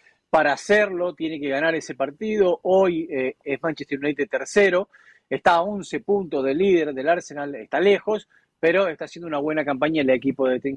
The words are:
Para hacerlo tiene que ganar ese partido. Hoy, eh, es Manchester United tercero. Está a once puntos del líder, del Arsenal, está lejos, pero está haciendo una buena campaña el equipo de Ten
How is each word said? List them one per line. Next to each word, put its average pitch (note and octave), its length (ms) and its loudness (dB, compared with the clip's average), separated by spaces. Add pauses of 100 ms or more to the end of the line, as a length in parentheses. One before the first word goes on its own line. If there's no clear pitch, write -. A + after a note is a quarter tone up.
(300)
Para D3+ 220 4
hacerlo F3+ 600 0
tiene D#3 260 -6
que C#3+ 80 -4
ganar D3+ 280 0
ese D3 200 -8
partido. F3+ 680 0
Hoy, F3+ 460 2
eh, C3 320 -4
es C#3 220 -6
Manchester D3 360 -6
United C#3+ 280 -2
tercero. F3+ 640 2 (400)
Está D3+ 240 2
a E3+ 80 4
once F3+ 400 -6
puntos F#3 420 -2
del C3+ 140 0
líder, E3+ 360 2
del C3 140 -4
Arsenal, D3 480 -2
está A#2 240 -4
lejos, G3+ 480 2 (320)
pero F3 300 2
está D#3 160 -8
haciendo E3+ 240 -14
una D3+ 80 -4
buena D3+ 260 -2
campaña D3 380 0
el C3 80 2
equipo C3 360 2
de B2+ 140 2
Ten - 180 -6